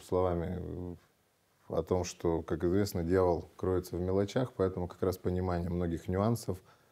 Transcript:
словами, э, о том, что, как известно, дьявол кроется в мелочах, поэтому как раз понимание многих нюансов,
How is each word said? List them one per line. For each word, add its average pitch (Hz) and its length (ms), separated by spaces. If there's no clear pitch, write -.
словами, 90 520
э, 87 360
о 87 120
том, 90 220
что, 82 400
как 82 200
известно, 95 400
дьявол 87 520
кроется 92 420
в - 20
мелочах, 98 540
поэтому 90 340
как - 140
раз 92 160
понимание 90 540
многих 87 360
нюансов, 98 520